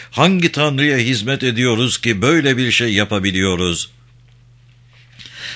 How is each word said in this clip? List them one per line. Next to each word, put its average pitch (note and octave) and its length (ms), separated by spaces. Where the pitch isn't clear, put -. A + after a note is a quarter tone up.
hangi F3 420
tanrıya C#3+ 460
hizmet A#2+ 440
ediyoruz A#2+ 560
ki A2 240
böyle C#3 340
bir B2 160
şey A#2 200
yapabiliyoruz? F#2+ 960